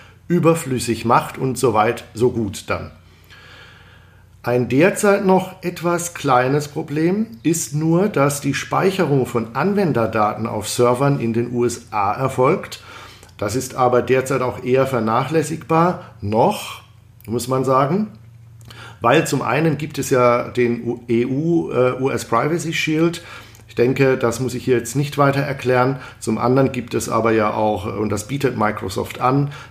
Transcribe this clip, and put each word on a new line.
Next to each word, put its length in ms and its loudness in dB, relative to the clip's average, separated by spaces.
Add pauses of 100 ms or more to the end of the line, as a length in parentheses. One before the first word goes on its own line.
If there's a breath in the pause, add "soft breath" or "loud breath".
(260 loud breath)
überflüssig 800 0
macht 340 2
und 180 -2
so 160 2
weit, 300 2 (120)
so 160 2
gut 360 -6
dann. 240 -6 (1500 loud breath)
Ein 280 0
derzeit 580 2
noch 360 0
etwas 520 -4
kleines 540 2
Problem 580 -2 (160)
ist 320 -2
nur, 340 2
dass 320 2
die 140 -2
Speicherung 720 0
von 300 -4
Anwenderdaten 920 0
auf 220 -6
Servern 520 2
in 120 -2
den 200 -2
U 120 0
S 260 -4
A 220 0
erfolgt. 680 0 (560 loud breath)
Das 200 -4
ist 180 -6
aber 260 4
derzeit 400 0
auch 220 -4
eher 240 2
vernachlässigbar, 1160 0 (180 loud breath)
noch, 600 0 (440)
muss 220 -4
man 160 0
sagen, 480 2 (880 loud breath)
weil 260 4
zum 160 -2
einen 340 0
gibt 220 -8
es 100 -4
ja 360 4
den 400 0
U-, 240 -4
E 180 2
U, 460 0
äh, 280 2
U 80 0
S 160 -2
Privacy 480 0
Shield. 500 0 (440 loud breath)
Ich 80 -20
denke, 420 4
das 240 -2
muss 140 -4
ich 100 -8
hier 140 4
jetzt 180 -4
nicht 220 -2
weiter 240 4
erklären. 560 0 (220 loud breath)
Zum 180 -2
anderen 340 2
gibt 220 -8
es 160 -4
aber 220 2
ja 200 2
auch, 460 -2
und 120 -2
das 180 -6
bietet 280 -2
Microsoft 640 -4
an, 300 0 (200 loud breath)